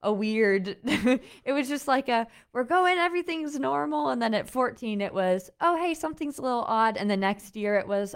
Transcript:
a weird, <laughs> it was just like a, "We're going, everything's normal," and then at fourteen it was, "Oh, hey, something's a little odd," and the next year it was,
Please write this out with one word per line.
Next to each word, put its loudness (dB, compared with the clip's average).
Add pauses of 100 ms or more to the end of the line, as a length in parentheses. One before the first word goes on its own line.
a 2
weird, 2
<laughs> -10
it 0
was 0
just -4
like 2
a, 0 (260)
"We're -2
going, 4
everything's -2
normal," 0
and -2
then 0
at -2
fourteen -2
it -4
was, 0 (100)
"Oh, 2
hey, 0
something's -8
a -10
little -2
odd," 2
and -2
the 2
next -2
year 0
it 0
was, -2